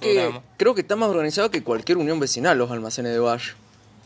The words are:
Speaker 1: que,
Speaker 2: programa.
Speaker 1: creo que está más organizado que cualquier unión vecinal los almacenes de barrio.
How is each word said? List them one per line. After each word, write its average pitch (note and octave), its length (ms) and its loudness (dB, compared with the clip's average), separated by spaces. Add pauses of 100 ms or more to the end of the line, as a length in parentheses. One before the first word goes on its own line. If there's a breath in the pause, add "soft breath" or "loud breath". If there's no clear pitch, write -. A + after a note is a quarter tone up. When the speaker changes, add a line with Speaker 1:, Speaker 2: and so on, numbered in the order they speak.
(140)
Speaker 1:
que, - 80 4
Speaker 2:
programa. - 240 -6 (100)
Speaker 1:
creo A3+ 200 4
que F#3+ 60 2
está G3+ 120 -2
más A3 160 2
organizado F3 400 0
que E3 140 -4
cualquier A#2+ 340 0
unión D#3+ 220 0
vecinal C#3 360 2
los B2 140 0
almacenes A#2 420 -6
de A#2 60 0
barrio. A#2+ 360 -2 (520)